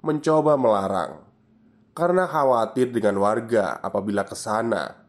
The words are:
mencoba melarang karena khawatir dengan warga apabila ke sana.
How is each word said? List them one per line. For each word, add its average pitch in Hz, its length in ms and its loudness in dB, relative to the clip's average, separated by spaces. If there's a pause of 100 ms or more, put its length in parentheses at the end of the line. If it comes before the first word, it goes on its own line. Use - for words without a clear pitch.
mencoba 156 480 2
melarang 98 720 0 (720)
karena 175 320 2
khawatir 127 640 2
dengan 104 280 0
warga 110 600 0
apabila 101 400 -4
ke - 160 -8
sana. 107 720 -4